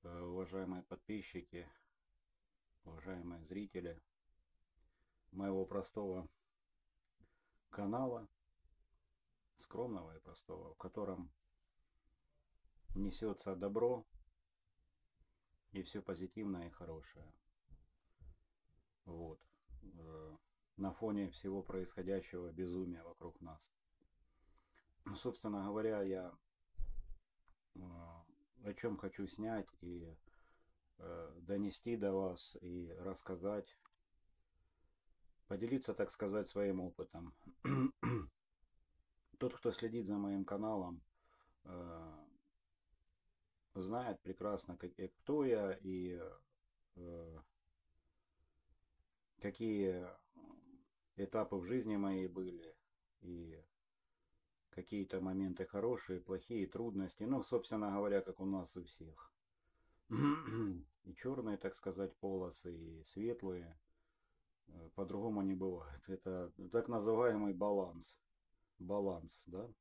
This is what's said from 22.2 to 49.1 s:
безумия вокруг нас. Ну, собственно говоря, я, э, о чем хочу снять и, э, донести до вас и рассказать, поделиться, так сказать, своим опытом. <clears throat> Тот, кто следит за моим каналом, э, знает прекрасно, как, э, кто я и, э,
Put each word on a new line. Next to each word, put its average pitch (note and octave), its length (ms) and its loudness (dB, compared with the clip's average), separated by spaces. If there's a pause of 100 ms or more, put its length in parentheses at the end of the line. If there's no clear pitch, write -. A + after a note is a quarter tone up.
безумия F2 520 0
вокруг E2+ 360 -10
нас. D#2+ 320 -14 (1300)
Ну, G2+ 100 -4
собственно G#2 500 -2
говоря, G#2+ 360 4
я, F#2 320 0 (1400)
э, F#2 40 -10 (840)
о G2+ 100 -4
чем G#2+ 240 0
хочу G2 300 -4
снять G#2+ 400 -2 (140)
и, E2+ 340 -8 (840)
э, E2+ 440 -8
донести G2+ 560 -2
до G2+ 160 4
вас F#2+ 480 0
и F2 280 -6 (100)
рассказать, F#2+ 800 -2 (1700)
поделиться, A2+ 460 2
так G2 180 4
сказать, G2+ 360 2
своим G2 320 4
опытом. F2 560 -6 (280)
<clears throat> B2+ 680 2 (1080)
Тот, B2+ 140 2
кто - 180 4
следит A2+ 360 0
за G#2 100 4
моим G2 280 2
каналом, G2 580 0 (600)
э, E2 600 -8 (1500)
знает G2+ 460 -2
прекрасно, F#2+ 560 -2
как, F2+ 200 -8
э, F#2+ 120 -4
кто D3 340 2
я G#2 380 4
и, F2+ 400 -2 (760)
э, E2+ 440 -10 (2000)